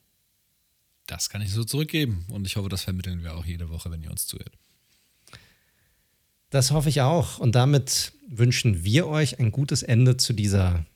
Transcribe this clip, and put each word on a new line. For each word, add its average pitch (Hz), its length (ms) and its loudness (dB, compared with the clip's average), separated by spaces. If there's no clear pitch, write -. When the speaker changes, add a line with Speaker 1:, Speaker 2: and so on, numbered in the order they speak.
Speaker 1:
Das - 220 -6
kann 104 120 -8
ich 104 100 -4
so 113 120 -2
zurückgeben 139 680 -2
und 101 180 -6
ich - 80 -8
hoffe, 98 140 -4
das 95 140 -4
vermitteln 90 400 -6
wir 82 120 -10
auch 82 100 -8
jede 85 240 -8
Woche, 82 220 -8
wenn 82 100 -8
ihr 80 80 -12
uns - 160 -6
zuhört. - 320 -14
Speaker 2:
Das 131 220 2
hoffe 151 180 2
ich 143 120 2
auch 147 380 0
und 117 160 2
damit 135 580 2
wünschen 117 540 2
wir 123 240 2
euch 151 320 0
ein 117 120 2
gutes 143 320 -2
Ende 127 340 6
zu - 160 0
dieser 95 520 2